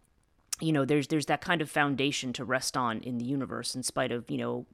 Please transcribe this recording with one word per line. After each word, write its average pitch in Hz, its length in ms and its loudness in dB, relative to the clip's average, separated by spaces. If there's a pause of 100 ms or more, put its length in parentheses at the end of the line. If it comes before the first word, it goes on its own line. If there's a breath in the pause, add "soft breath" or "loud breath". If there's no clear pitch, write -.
(600)
you 160 120 2
know, 139 140 4
there's, 143 220 4
there's 156 180 2
that 151 160 0
kind 170 200 2
of 151 80 -4
foundation 135 640 0
to 123 120 -6
rest 127 320 0
on 117 240 0
in 123 160 -4
the 117 80 -2
universe 123 500 -4
in 127 80 -6
spite 131 280 0
of, 120 180 -4
you 143 80 -2
know, 120 360 -4